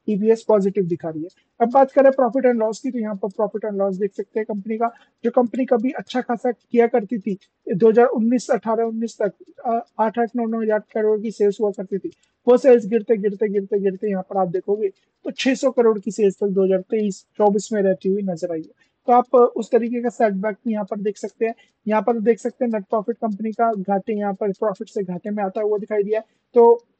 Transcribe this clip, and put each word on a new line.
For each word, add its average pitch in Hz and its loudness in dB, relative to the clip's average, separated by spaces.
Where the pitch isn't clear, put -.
ईपीएस 220 2
positive 202 2
दिखा 165 -6
रही 160 -8
है। 180 -12
अब 233 2
बात 269 4
करें 269 6
profit 262 0
and 240 2
loss 220 -2
की, 262 -6
तो 247 -6
यहाँ 214 -6
पर 208 -6
profit 208 -4
and 202 -6
loss 196 0
देख 196 -4
सकते - -8
हैं 214 -4
company 220 -6
का, 233 -2
जो 233 0
company 254 0
कभी 254 0
अच्छा 254 -6
खासा 240 -4
किया 233 2
करती 226 -2
थी, 190 -6
दो 220 4
हज़ार 233 6
उन्नीस 247 0
अठारह 226 -2
उन्नीस 226 -6
तक, 202 -2
अ, 233 -2
आठ 220 0
आठ 233 0
नौ 233 -2
नौ 226 -4
हज़ार 214 0
करोड़ 214 0
की 220 -6
sales 202 0
हुआ 208 0
करती 196 -8
थी, 170 -8
वो 247 6
sales 247 6
गिरते, 220 0
गिरते, 202 -2
गिरते, 202 -2
गिरते 196 -2
यहाँ 185 -4
पर 202 -8
आप 185 2
देखोगे 196 -2
तो - -6
छह - -2
सौ 254 0
करोड़ 226 2
की 196 -6
सेल्स 196 0
तक 208 -2
दो 190 0
हज़ार 190 0
तेईस 214 -4
चौबीस 208 2
में 208 0
रहती 190 0
हुई 202 0
नजर 175 -6
आई 160 -6
है। - -20
तो 247 4
आप 240 2
उस 240 2
तरीके 240 0
का 240 -4
setback 208 -2
भी 226 -2
यहाँ 208 -4
पर 214 -8
देख 208 -6
सकते 220 -6
हैं। 226 -4
यहाँ 214 0
पर 233 -2
देख 214 0
सकते 247 -4
हैं 240 -2
net 214 -4
profit 220 -4
company 220 -6
का 226 0
घाटे, 196 -4
यहाँ 208 -4
पर 202 -2
profit 208 -4
से 208 -6
घाटे 180 -8
में 208 -4
आता 196 -6
हुआ 208 0
दिखाई 208 -2
दिया 214 -2
है। 220 -8
तो 233 6